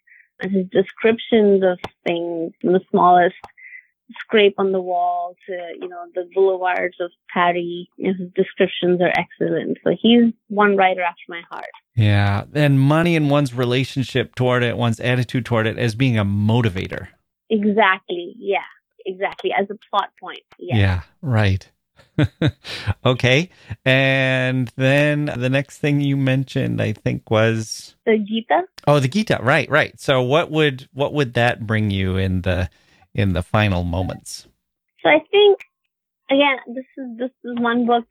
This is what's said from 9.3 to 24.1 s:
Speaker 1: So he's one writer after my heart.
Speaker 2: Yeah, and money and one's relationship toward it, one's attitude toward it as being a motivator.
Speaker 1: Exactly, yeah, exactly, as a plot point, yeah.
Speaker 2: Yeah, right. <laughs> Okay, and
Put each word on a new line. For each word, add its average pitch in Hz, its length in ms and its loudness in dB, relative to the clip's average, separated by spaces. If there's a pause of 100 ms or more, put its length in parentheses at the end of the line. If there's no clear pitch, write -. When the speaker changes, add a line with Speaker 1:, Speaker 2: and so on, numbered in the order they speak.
Speaker 1:
So - 160 0
he's 233 320 4 (160)
one 202 280 2
writer 185 260 0
after 170 260 -6
my 170 220 -14
heart. - 200 -14 (260)
Speaker 2:
Yeah, 101 480 2 (100)
and 143 260 2
money 160 360 2
and 147 140 0
one's 143 240 0
relationship 123 800 -2
toward 123 300 0
it, 117 120 -2
one's 117 240 -2
attitude 123 460 -2
toward 110 200 0
it 107 120 -4
as 117 160 -2
being 117 240 0
a 104 60 2
motivator. 101 840 -2 (420)
Speaker 1:
Exactly, 196 880 0
yeah, 196 220 -4 (440)
exactly, 185 480 -8
as 196 180 -2
a 214 80 -14 (120)
plot 202 200 -4 (100)
point, 165 200 -16 (180)
yeah. 180 180 -4
Speaker 2:
Yeah, 95 240 2 (200)
right. 107 480 0 (500)
<laughs> 147 340 0 (520)
Okay, 131 460 2 (340)
and 131 920 0